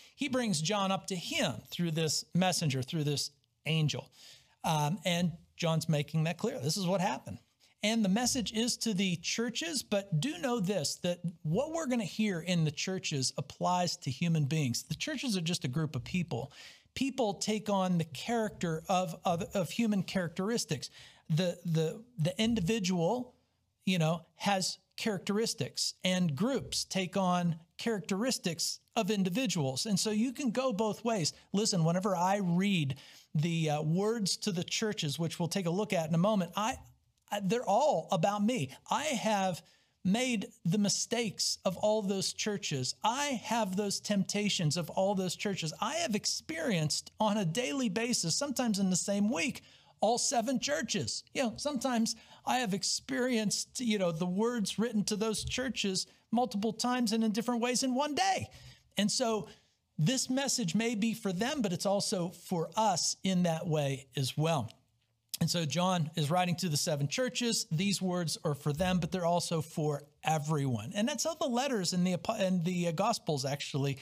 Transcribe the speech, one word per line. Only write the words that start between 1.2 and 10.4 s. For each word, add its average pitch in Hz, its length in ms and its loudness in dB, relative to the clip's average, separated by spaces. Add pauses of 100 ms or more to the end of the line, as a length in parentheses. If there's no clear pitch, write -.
through 170 220 -2
this 160 420 0
messenger, 160 500 2
through 151 220 -2
this 143 260 -2 (340)
angel. 151 460 0 (540)
Um, 156 400 2
and 175 320 0 (180)
John's 160 320 0
making 156 380 2
that 170 120 -2
clear. 247 220 -2
This 151 160 -2
is 196 100 -2
what 185 140 2
happened. - 400 -4 (460)
And 220 200 2
the 185 40 2
message 233 440 0
is 226 240 0
to 226 160 -2
the 185 240 0
churches, 240 680 -4
but 208 380 0
do 311 160 -2
know 247 240 0